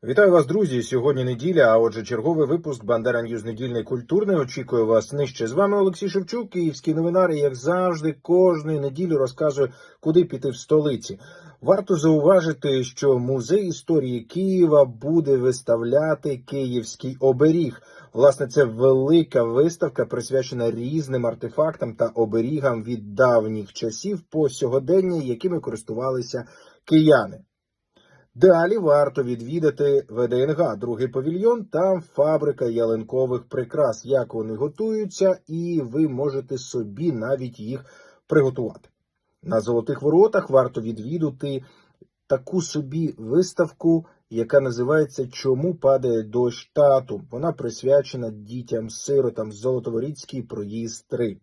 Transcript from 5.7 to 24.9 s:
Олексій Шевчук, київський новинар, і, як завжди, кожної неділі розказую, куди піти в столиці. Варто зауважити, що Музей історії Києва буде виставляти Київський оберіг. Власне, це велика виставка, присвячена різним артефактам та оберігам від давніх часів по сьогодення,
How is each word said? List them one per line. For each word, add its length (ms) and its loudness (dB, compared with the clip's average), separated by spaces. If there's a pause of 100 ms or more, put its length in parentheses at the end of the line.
Олексій 320 0
Шевчук, 400 -6
київський 440 -4
новинар, 380 2
і, 80 -2
як 160 0
завжди, 680 -2
кожної 580 2
неділі 360 -2
розказую, 540 0 (300)
куди 260 4
піти 240 -6
в 60 -8
столиці. 640 -2 (420)
Варто 340 2
зауважити, 880 2
що 360 2
Музей 480 -2
історії 540 -2
Києва 640 4
буде 520 0
виставляти 1000 0
Київський 840 -8
оберіг. 640 2 (320)
Власне, 340 4
це 160 2
велика 800 2
виставка, 640 0
присвячена 680 -4
різним 540 -4
артефактам 680 -4
та 120 0
оберігам 760 -2
від 320 -10
давніх 580 2
часів 560 -8
по 200 0
сьогодення, 720 0